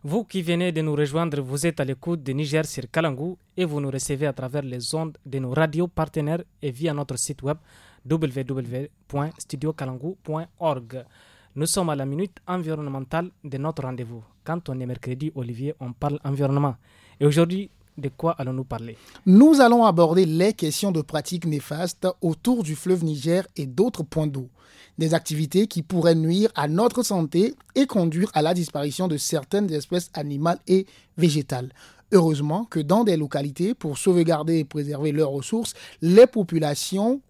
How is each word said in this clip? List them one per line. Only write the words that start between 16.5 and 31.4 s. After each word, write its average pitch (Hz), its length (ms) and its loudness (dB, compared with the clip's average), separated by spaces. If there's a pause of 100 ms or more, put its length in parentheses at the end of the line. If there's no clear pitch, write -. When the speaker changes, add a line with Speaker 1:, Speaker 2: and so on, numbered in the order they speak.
Speaker 1:
Et 143 80 2
aujourd'hui, 170 420 2 (300)
de 139 120 -6
quoi 165 220 -2
allons-nous 131 320 -4
parler ? 117 320 -10 (280)
Speaker 2:
Nous 277 360 10
allons 240 260 8
aborder 170 380 6
les 170 280 2
questions 190 400 -2
de 165 80 0
pratiques 165 460 -6
néfastes 156 600 -4 (140)
autour 226 420 0
du 151 140 -4
fleuve 180 260 0
Niger 165 420 0 (120)
et 147 100 -6
d'autres 165 380 0
points 156 240 -2
d'eau. 135 220 -8 (480)
Des 160 160 2
activités 160 520 0
qui 175 160 -4
pourraient 170 320 4
nuire 170 400 2
à 147 140 -2
notre 233 340 2
santé 185 520 0 (200)
et 269 120 4
conduire 175 480 0
à 151 80 4
la 165 120 2
disparition 156 540 -2
de 156 80 -2
certaines 160 560 -2
espèces 165 420 -4
animales 147 440 -2 (100)
et 190 180 4 (300)
végétale. 143 540 0 (420)